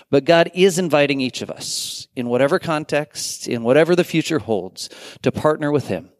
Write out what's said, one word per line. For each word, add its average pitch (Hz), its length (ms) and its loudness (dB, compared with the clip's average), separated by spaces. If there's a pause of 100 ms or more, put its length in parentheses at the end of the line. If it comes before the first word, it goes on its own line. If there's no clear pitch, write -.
but 139 160 2
God 170 280 4
is 180 240 4
inviting 143 440 2
each 127 200 -4
of - 80 -8
us - 680 -10
in 123 120 -6
whatever 139 320 2
context, - 880 -6
in 120 160 -4
whatever 151 320 4
the 175 80 2
future 160 360 -2
holds, 101 500 -6 (320)
to 131 100 0
partner 156 400 0
with 143 160 0
him 87 220 -6 (100)